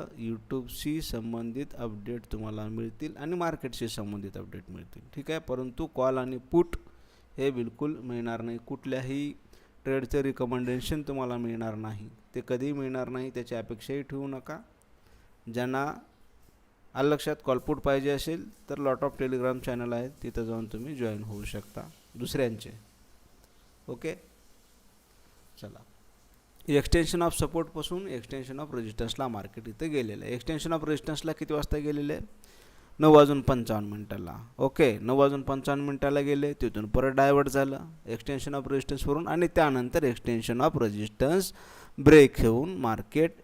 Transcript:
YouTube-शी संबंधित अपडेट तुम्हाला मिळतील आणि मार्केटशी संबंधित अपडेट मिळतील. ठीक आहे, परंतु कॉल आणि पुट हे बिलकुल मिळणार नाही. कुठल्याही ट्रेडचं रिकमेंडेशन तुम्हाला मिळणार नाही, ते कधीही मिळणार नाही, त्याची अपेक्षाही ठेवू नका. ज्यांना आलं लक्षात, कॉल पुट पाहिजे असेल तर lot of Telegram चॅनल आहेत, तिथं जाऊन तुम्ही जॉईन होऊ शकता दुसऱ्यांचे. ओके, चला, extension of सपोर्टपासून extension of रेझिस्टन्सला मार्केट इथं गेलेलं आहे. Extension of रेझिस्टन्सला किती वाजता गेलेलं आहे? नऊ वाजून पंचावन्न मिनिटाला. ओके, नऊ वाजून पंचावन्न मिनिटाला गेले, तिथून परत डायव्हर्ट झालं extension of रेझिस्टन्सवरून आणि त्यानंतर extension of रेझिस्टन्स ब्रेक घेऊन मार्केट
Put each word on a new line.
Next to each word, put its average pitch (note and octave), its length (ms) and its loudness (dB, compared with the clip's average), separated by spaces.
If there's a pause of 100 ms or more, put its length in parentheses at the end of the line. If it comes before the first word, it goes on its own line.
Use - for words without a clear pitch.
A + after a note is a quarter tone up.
(200)
YouTube-शी B2 840 -6
संबंधित A#2 720 -8
अपडेट A2+ 480 -8 (100)
तुम्हाला G#2+ 320 -8
मिळतील A2+ 520 -8
आणि D#3 180 -6
मार्केटशी D#3 540 -4
संबंधित G2+ 480 -8
अपडेट F#2+ 320 -12
मिळतील. F2 340 -16 (120)
ठीक C#3+ 160 -10
आहे, D#3+ 100 -4
परंतु B2+ 460 -6
कॉल C3 320 0
आणि B2+ 200 -6
पुट E3+ 380 2 (600)
हे C#3 140 0
बिलकुल B2+ 480 -4
मिळणार A#2 420 -6
नाही. A#2 180 -8
कुठल्याही C3 760 -6 (500)
ट्रेडचं C3+ 360 0
रिकमेंडेशन B2+ 840 -2
तुम्हाला C3 340 -4
मिळणार A2+ 380 -4
नाही, G#2+ 360 -10 (240)
ते B2+ 140 -4
कधीही C3+ 240 -2
मिळणार C3 360 -4
नाही, B2+ 220 -6
त्याची A#2+ 240 -8
अपेक्षाही A#2 480 -8
ठेवू C#3 240 -8
नका. C3+ 320 -10 (960)
ज्यांना C3 400 -2 (1000)
आलं C3+ 140 2
लक्षात, D3+ 360 0
कॉल B2+ 140 2
पुट C3+ 220 -4
पाहिजे C#3 300 2
असेल C#3+ 600 -6
तर C#3 80 -6
lot C3+ 240 0
of C#3 200 -2
Telegram B2+ 360 0
चॅनल A#2+ 340 -4
आहेत, A#2+ 180 -4 (120)
तिथं A#2+ 220 -6
जाऊन A2+ 220 -4
तुम्ही A#2 280 -10
जॉईन A2 280 -4
होऊ G#2 220 -10
शकता G#2+ 460 -12 (240)
दुसऱ्यांचे. A#2+ 560 -4 (1160)
ओके, D#3+ 400 -10 (1300)
चला, - 160 -18 (880)
extension E3 540 2
of E3+ 80 2
सपोर्टपासून E3 800 -4
extension C3+ 600 -10
of C3 60 -12
रेझिस्टन्सला A#2 540 -4
मार्केट A2 400 -10
इथं D#3 220 -8
गेलेलं G#2+ 340 -4
आहे. A#2+ 140 -6
Extension D#3+ 400 -4
of D3+ 60 -4
रेझिस्टन्सला D3+ 480 -4
किती D3+ 220 -4
वाजता D3 220 -2
गेलेलं D3 360 -2
आहे? - 100 -6 (760)
नऊ D#3 160 12
वाजून C#3+ 260 12
पंचावन्न A2+ 500 0
मिनिटाला. G2+ 540 -10 (140)
ओके, C3 400 4
नऊ A#2 180 0
वाजून C#3 260 6
पंचावन्न C3+ 420 -2
मिनिटाला C#3+ 360 0
गेले, C#3+ 320 0
तिथून G#2+ 340 -2
परत B2+ 260 2
डायव्हर्ट C#3 360 6
झालं C#3 300 0 (280)
extension C#3 560 -4
of C3 60 -10
रेझिस्टन्सवरून C#3 600 -2
आणि E3 260 2
त्यानंतर C#3+ 500 2
extension A#2+ 640 0
of B2+ 120 0
रेझिस्टन्स A#2 720 0 (520)
ब्रेक D3 340 12
घेऊन B2+ 380 2
मार्केट A#2+ 680 0